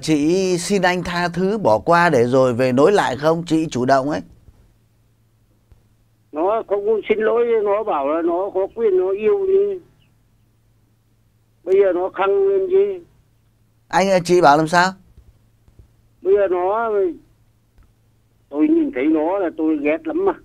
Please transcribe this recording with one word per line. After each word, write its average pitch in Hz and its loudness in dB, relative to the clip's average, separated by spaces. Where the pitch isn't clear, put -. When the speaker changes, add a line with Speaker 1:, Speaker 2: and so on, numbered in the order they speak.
Speaker 1:
chị 170 0
xin 190 -2
anh 180 0
tha 175 -4
thứ 185 -2
bỏ 110 2
qua 170 2
để 123 4
rồi 127 2
về 127 0
nối 143 4
lại 131 0
không? 160 -2
Chị 160 -2
chủ 123 -2
động 135 0
ấy. 170 -4
Speaker 2:
Nó 196 -2
không 202 -4
xin 214 2
lỗi, 220 0
nó 208 0
bảo 151 -2
là 330 -2
nó 339 -2
có 190 -2
quyền 440 0
nó 185 -2
yêu 392 0
đi. 392 0
Bây 185 0
giờ 196 4
nó 175 -4
khăng 196 0
lên 190 0
chứ. 202 0
Speaker 1:
Anh, 185 0
chị 175 2
bảo 147 6
làm 156 0
sao? 180 0
Speaker 2:
Bây 190 2
giờ 202 2
nó, 196 -2
tôi 151 0
nhìn 156 0
thấy 127 -2
nó 160 0
là 175 -4
tôi 156 -2
ghét 147 -2
lắm 160 -6
mà. 196 0